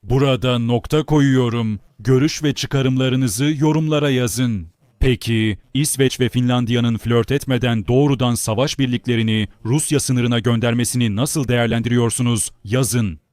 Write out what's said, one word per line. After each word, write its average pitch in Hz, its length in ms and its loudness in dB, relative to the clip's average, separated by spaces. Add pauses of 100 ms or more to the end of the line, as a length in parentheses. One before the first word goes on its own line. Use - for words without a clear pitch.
Burada 127 560 0
nokta 120 440 0
koyuyorum. 123 760 2 (200)
Görüş 131 440 2
ve 143 100 0
çıkarımlarınızı 131 920 0
yorumlara 151 640 0
yazın. 120 580 -2 (320)
Peki, 110 580 0 (160)
İsveç 135 460 0
ve 123 100 0
Finlandiya'nın 120 680 0
flört 117 340 0
etmeden 123 560 -2
doğrudan 127 480 2
savaş 120 440 -2
birliklerini 113 680 0 (180)
Rusya 143 340 0
sınırına 120 400 0
göndermesini 117 760 0
nasıl 135 320 -2
değerlendiriyorsunuz? 120 1040 0 (120)
Yazın. 110 560 -2 (140)